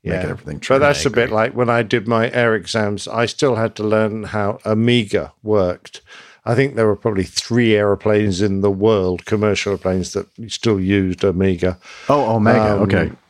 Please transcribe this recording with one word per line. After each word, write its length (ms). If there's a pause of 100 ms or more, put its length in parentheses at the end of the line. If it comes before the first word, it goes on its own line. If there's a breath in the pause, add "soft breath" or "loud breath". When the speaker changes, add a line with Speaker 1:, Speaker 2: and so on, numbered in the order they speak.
Speaker 1:
make 80
Speaker 2:
Yeah. 120
Speaker 1:
it 40
everything 320
true." 140
Speaker 2:
But 60
that's 260
Speaker 3:
I 20
Speaker 2:
a 40
bit 120
Speaker 3:
agree. 120
Speaker 2:
like 180
when 160
I 120
did 240
my 260
air 220
exams, 540
I 160
still 300
had 220
to 60
learn 420
how 420
Amiga 680 (100)
worked. 600 (420 loud breath)
I 100
think 200
there 120
were 100
probably 280
three 520
airplanes 680
in 200
the 80
world, 540
commercial 480
airplanes, 400
that 140 (220)
still 320
used 440
Amiga. 540 (320 loud breath)
Speaker 1:
Oh, 260
Omega. 380
Speaker 2:
Um, 80
Speaker 1:
Okay. 280 (200)